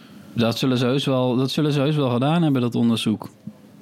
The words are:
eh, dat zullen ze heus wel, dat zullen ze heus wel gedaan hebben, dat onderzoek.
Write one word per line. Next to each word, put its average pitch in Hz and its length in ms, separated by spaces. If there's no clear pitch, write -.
eh, 117 80
dat 117 160
zullen 127 200
ze 127 80
heus 131 200
wel, 127 300
dat 131 160
zullen 151 200
ze 143 80
heus 147 160
wel 139 140
gedaan 143 340
hebben, 135 180
dat 120 140
onderzoek. 113 540